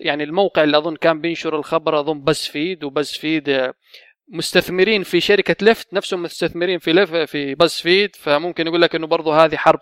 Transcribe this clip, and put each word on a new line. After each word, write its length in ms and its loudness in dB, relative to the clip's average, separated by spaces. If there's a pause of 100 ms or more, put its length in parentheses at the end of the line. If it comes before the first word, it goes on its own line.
يعني 240 -2
الموقع 400 0
اللي 140 4
أظن 180 -2
كان 240 0
بينشر 360 -4
الخبر 440 0
أظن 200 -4
بازفيد، 640 -4
وبازفيد، 640 -4
آه، 260 -2 (580)
مستثمرين 680 0
في 180 0
شركة 440 2
ليفت 300 2
نفسهم 280 -4
مستثمرين 560 -4
في 140 -2
ليف-، 240 2
في 380 -4
بازفيد، 600 0
فممكن 500 -2
يقول 160 2
لك 120 2
إنه 120 -4
برضو 260 0
هذه 240 6
حرب 260 4